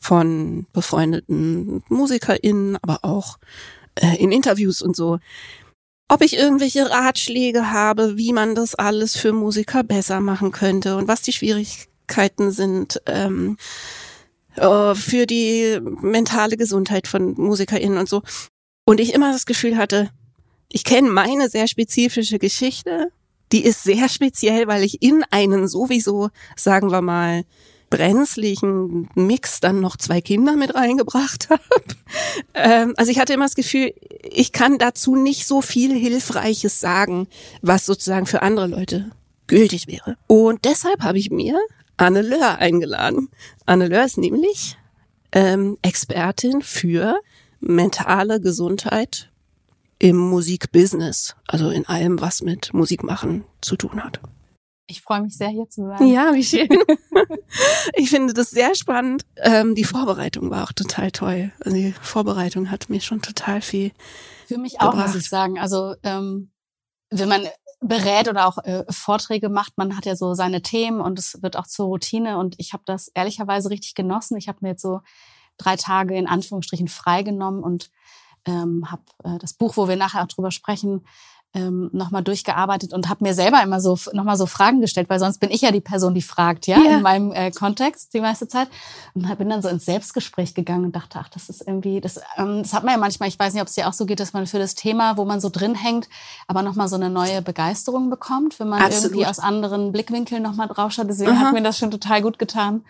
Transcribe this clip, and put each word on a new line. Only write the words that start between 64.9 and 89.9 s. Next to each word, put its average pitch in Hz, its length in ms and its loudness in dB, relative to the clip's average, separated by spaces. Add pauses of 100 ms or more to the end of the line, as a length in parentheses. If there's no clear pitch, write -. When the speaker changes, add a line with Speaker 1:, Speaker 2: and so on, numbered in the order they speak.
Speaker 2:
muss 196 120 0
Speaker 1:
gebracht. 196 100 -2
Speaker 2:
ich 170 120 -6
sagen. 190 300 -2
Also, 190 440 -4
ähm, 196 480 -8 (600)
wenn 196 180 -2
man 202 180 0 (340)
berät 208 480 2
oder 196 180 2
auch, 185 120 0
äh, 185 320 -6
Vorträge 208 580 -4
macht, 202 300 -4
man 190 180 -4
hat 196 80 -10
ja 185 120 -4
so 180 180 -4
seine 180 280 -2
Themen 226 380 -4
und 185 180 -4
es - 240 -10
wird 185 140 -6
auch 175 100 -8
zur - 200 -6
Routine. 208 520 -4
Und 185 200 -4
ich - 140 -14
habe 190 140 -12
das 190 280 -8
ehrlicherweise 202 560 -4
richtig 202 240 -10
genossen. 196 420 -6
Ich 196 120 -12
habe 196 140 -10
mir 190 80 -6
jetzt 185 120 -10
so 190 180 -6 (560)
drei 185 200 -2
Tage 190 400 -2
in 190 100 -2
Anführungsstrichen 180 640 -6
freigenommen 190 760 -4
und, 175 280 -6 (560)
ähm, 170 440 -4
habe, 175 120 -14 (220)
äh, 175 140 -6
das - 160 -12
Buch, 226 220 -2
wo 196 120 2
wir 185 80 0
nachher 190 260 0
auch 180 60 -4
drüber 185 220 -6
sprechen, 196 540 -6 (500)
ähm, 180 400 -4
nochmal 185 280 -4
durchgearbeitet 190 720 -2
und 180 160 -4
habe 202 160 -4
mir 196 80 2
selber 208 300 4
immer 190 180 0
so 185 140 2
f-, - 180 -8
nochmal 202 240 0
so 190 80 0
Fragen 226 380 4
gestellt, 180 260 -2
weil 190 100 0
sonst 190 200 0
bin 202 120 0
ich 220 120 -2
ja 240 100 4
die 202 80 2
Person, 185 340 -2
die 180 60 -2
fragt, 170 460 -2
ja, 185 120 4
Speaker 1:
Ja. 311 200 8
Speaker 2:
in 202 40 0
meinem, 196 300 2
äh, 185 180 -2
Kontext 208 640 -4
die 226 80 -2
meiste 220 280 -4
Zeit. 254 200 -2 (460)
Und 180 160 -4
hab, 208 80 -6
bin 202 100 -2
dann 214 140 -2
so 185 60 -2
ins 180 180 -4
Selbstgespräch - 680 -4